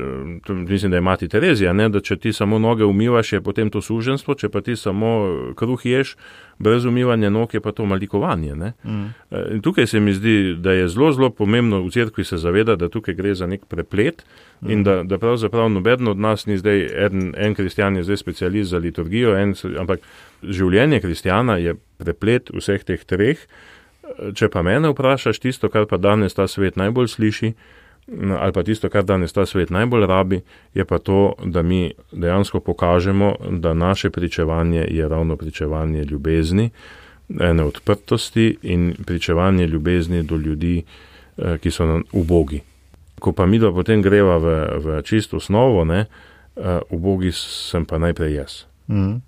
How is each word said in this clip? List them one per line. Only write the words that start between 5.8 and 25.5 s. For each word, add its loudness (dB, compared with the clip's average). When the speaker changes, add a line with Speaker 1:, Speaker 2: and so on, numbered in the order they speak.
Speaker 1:
ješ, 0
brez 2
umivanja 2
nog, 0
je -4
pa -4
to -4
malikovanje, -2
ne. -8
Speaker 2:
Mhm. -6
Speaker 1:
Eh, -6
in -4
tukaj 2
se 0
mi 4
zdi, 2
da 0
je 4
zelo, 2
zelo 2
pomembno 2
v -2
cerkvi -2
se -6
zaveda, 2
da -2
tukaj -6
gre -2
za -4
nek -6
preplet -4
in -6
Speaker 2:
Mhm. 2
Speaker 1:
da, 2
da -2
pravzaprav 0
nobeden -2
od -2
nas -2
ni -2
zdaj, 2
eden, -2
en -2
kristjan -2
je -2
zdaj -2
specialist -4
za -2
liturgijo, 0
en 2
se, -8
ampak -2
življenje 2
kristjana 0
je 0
preplet -2
vseh -2
teh -6
treh. 0
Če 0
pa 0
mene 2
vprašaš, 2
tisto, -2